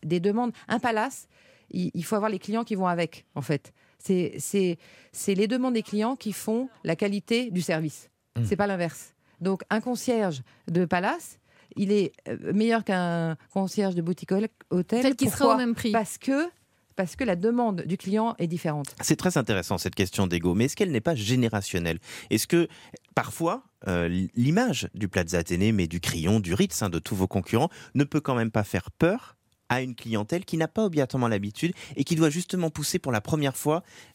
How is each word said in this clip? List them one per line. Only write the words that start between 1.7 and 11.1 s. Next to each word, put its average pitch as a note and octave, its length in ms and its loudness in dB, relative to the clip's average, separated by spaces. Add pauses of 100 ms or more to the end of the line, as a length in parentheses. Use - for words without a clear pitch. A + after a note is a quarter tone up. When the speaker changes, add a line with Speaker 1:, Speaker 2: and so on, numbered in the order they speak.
Speaker 1:
il, F3+ 240 -2
il F3 80 -4
faut G#3+ 140 0
avoir G#3+ 120 0
les F#3+ 80 -4
clients A3+ 280 -4
qui A3 100 -4
vont F#3 120 0
avec, E3+ 460 -2
en D3 80 -6
fait. D3 320 -2 (240)
C'est, F3+ 400 0
c'est, F3+ 400 0 (340)
c'est - 220 -2
les G3+ 140 2
demandes B3+ 260 0
des A3 80 0
clients G#3+ 340 -2
qui G#3 180 -6
font A#3+ 360 -4 (140)
la E3 120 0
qualité G#3+ 540 0
du F3+ 120 -2
service. D#3+ 500 -2 (260)
Speaker 2:
Hmm. A#2+ 60 0
Speaker 1:
C'est D#3+ 140 0
pas G3+ 100 2
l'inverse. F3 480 -4 (260)
Donc, F#3 300 -2
un A3 100 2
concierge A3 600 -2 (260)
de F3 160 4
palace, G3 540 -2 (380)